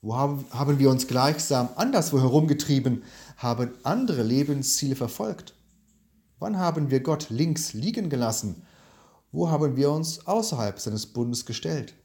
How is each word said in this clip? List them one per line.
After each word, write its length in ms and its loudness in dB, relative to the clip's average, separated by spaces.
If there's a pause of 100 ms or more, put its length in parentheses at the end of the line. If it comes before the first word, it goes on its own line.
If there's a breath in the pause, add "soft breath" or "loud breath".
Wo 140 -6
haben, 340 -2
haben 300 0
wir 100 8
uns 160 2
gleichsam 680 2
anderswo 440 2
herumgetrieben, 840 2 (340 loud breath)
haben 460 -2
andere 400 0
Lebensziele 720 0
verfolgt? 580 -8 (880)
Wann 180 -4
haben 320 0
wir 120 4
Gott 280 -2
links 440 -2
liegen 360 -4
gelassen? 540 -4 (680 loud breath)
Wo 180 -2
haben 260 2
wir 160 2
uns 340 -4
außerhalb 540 -2
seines 260 -6
Bundes 400 -4
gestellt? 480 -6 (120)